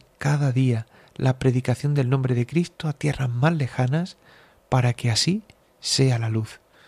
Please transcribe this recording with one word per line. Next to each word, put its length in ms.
cada 340
día 360
la 240
predicación 540
del 160
nombre 260
de 100
Cristo 420
a 60
tierras 360
más 240
lejanas, 640
para 240
que 180
así 320
sea 400
la 100
luz, 320